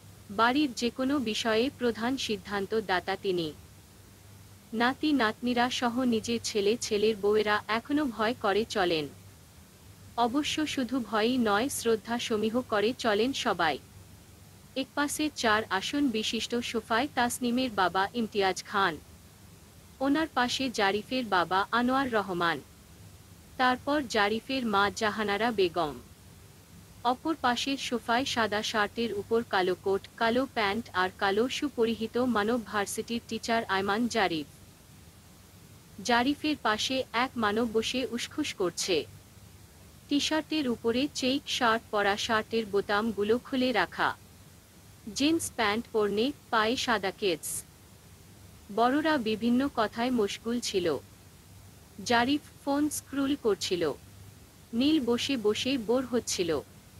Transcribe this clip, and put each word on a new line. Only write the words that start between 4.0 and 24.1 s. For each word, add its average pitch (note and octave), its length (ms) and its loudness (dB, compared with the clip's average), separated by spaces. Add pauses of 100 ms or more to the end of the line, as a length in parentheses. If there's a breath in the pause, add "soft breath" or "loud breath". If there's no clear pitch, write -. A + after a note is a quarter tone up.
নাতি B3+ 380 0
নাতনিরা A#3+ 580 0
সহ B3 340 -2
নিজের A3+ 400 0
ছেলে G#3 360 0
ছেলের G#3+ 360 2
বউয়েরা G#3 520 2
এখনো C#4+ 360 0
ভয় A3+ 380 0
করে G#3 220 2
চলেন। E3+ 440 0 (1080)
অবশ্য C#4+ 500 0
শুধু B3+ 340 -2
ভয়ই A3+ 380 0
নয়, A3 300 2
শ্রদ্ধা A3+ 500 -2
সমীহ A3 420 0
করে A3 320 0
চলেন A3+ 400 0
সবাই। E3+ 460 0 (1000)
একপাশে D4 600 -2
চার A3 340 4
আসন C#4+ 380 0
বিশিষ্ট A3 480 -2
সোফায় A#3 580 -2
তাসনিমের A#3+ 560 0
বাবা F#3+ 440 2
ইমতিয়াজ G3+ 500 0
খান, F#3 340 0 (1000)
ওনার C#4+ 340 2
পাশে B3 360 0
জারিফের G#3+ 540 0
বাবা F#3 480 2
আনোয়ার B3+ 400 2
রহমান, F3 480 0 (960)
তারপর C4 520 2
জারিফের A3+ 580 0